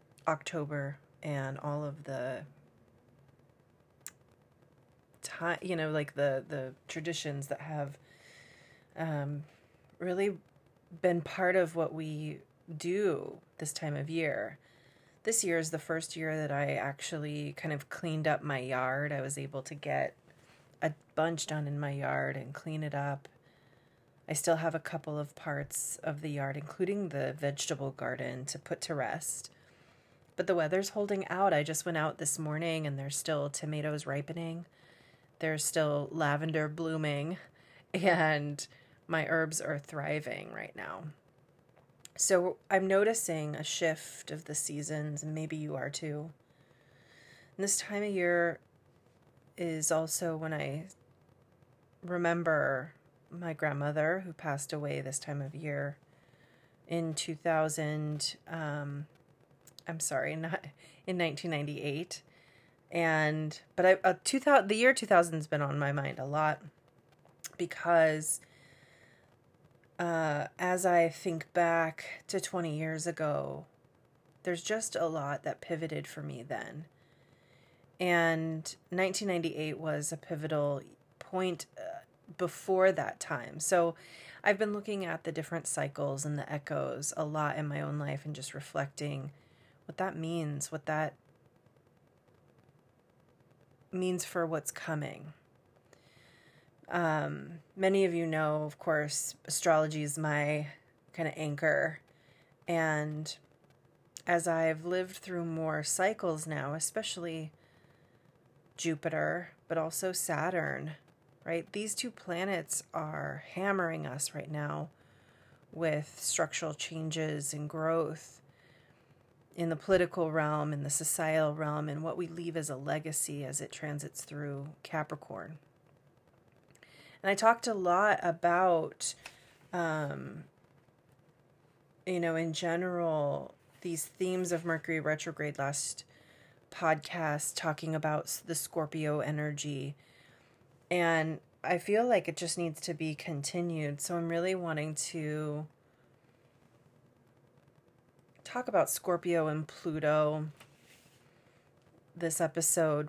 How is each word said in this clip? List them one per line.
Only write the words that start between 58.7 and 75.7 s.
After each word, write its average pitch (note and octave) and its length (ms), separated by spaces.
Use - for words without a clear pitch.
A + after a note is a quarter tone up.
I'm E3 100
sorry, D3 380
not D#3+ 300
in F#3 120
nineteen E3 340
ninety-eight. D3 720
And, D#3 680
but F3+ 120
I, F#3 180
uh, F#3 180
two - 160
thousand, B3+ 300
the G#3+ 80
year B3 180
two A3+ 120
thousand's E3+ 420
been D3 140
on C#3+ 180
my C#3+ 100
mind C#3+ 300
a B2+ 40
lot D3+ 360
because, D#3+ 800
uh, D#3+ 480
as F3+ 300
I F3 220
think D#3+ 440
back E3 760
to G3 100
twenty E3+ 400
years D#3+ 260
ago, D3+ 600
there's E3+ 180
just G#3+ 320
a E3 140
lot C#3+ 340
that - 180
pivoted D#3 460